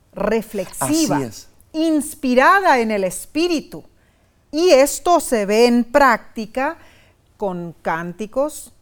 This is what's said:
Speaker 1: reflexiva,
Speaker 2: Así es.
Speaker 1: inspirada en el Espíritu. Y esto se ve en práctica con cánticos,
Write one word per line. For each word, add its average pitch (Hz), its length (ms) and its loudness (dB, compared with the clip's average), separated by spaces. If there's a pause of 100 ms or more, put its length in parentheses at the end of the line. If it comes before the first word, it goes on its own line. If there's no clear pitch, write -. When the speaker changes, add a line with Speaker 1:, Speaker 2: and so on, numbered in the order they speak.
(140)
Speaker 1:
reflexiva, 220 1000 -2
Speaker 2:
Así 139 100 -4
es. - 220 -18 (240)
Speaker 1:
inspirada 311 1080 2
en 220 100 -2
el 202 140 -2
Espíritu. 285 800 -6 (680)
Y 349 200 2
esto 285 500 4
se 214 260 -2
ve 220 200 4
en 240 180 2
práctica 262 920 0 (640)
con 175 420 -8
cánticos, 185 1000 -6